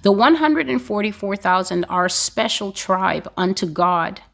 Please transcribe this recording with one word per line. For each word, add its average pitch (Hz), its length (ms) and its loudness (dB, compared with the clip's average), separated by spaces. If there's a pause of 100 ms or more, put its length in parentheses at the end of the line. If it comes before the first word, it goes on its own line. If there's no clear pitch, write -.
The 202 100 6
one 247 240 6
hundred 302 340 0
and 254 100 0
forty-four 208 560 -4
thousand 185 500 0
are 180 200 0
a 180 40 0
special - 640 -2
tribe 185 640 -2
unto 185 300 -2
God. 180 560 -2 (120)